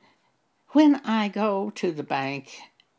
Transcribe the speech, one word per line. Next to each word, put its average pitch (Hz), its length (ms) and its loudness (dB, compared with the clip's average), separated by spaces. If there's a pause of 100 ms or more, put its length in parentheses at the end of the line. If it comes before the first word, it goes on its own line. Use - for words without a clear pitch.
(720)
When 294 260 6
I 220 320 -2
go 202 420 -4
to 185 220 -4
the 147 100 -8
bank 135 580 -8 (380)